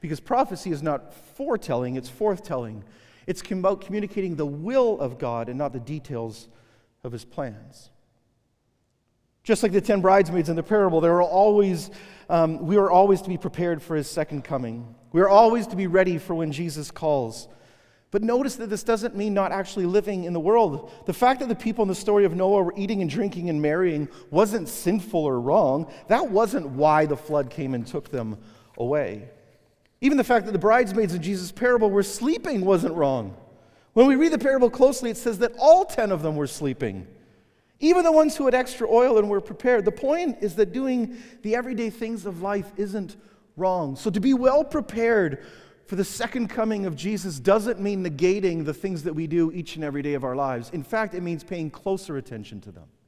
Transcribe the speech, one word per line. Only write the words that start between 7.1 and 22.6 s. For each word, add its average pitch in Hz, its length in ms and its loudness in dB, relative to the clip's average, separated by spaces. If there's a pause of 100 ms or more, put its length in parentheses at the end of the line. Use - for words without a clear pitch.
his 117 140 -12
plans. - 680 -12 (1500)
Just 226 220 2
like 190 80 2
the 190 80 4
ten 202 200 2
bridesmaids 180 480 4
in 170 60 0
the 160 80 -2
parable, 190 380 2
there 170 160 4
are 175 60 4
always, 190 680 4 (400)
um, 165 340 2
we 180 120 2
are 196 140 6
always 190 320 6
to - 60 -10
be 180 80 -4
prepared 165 460 -4
for 160 140 -4
his 143 120 -2
second 151 360 -6
coming. 120 500 -8 (160)
We 165 120 2
are 196 60 6
always 220 380 6
to 185 100 -8
be 190 120 -2
ready 185 300 2
for 170 180 -6
when 160 160 -4
Jesus 151 400 -8
calls. 135 560 -4 (600)
But 208 120 -2
notice 247 340 0
that 226 140 -10
this 214 140 -6
doesn't 226 320 -2
mean 208 180 -2
not 190 160 0
actually 185 360 -4
living 196 360 0
in 175 100 -6
the 170 80 -2
world. 185 520 2 (120)
The 185 80 -4
fact 254 280 2
that 262 80 -4
the 233 80 0
people 220 260 -4
in 196 60 0
the 180 80 -2
story 208 280 2
of 170 120 0
Noah 190 260 2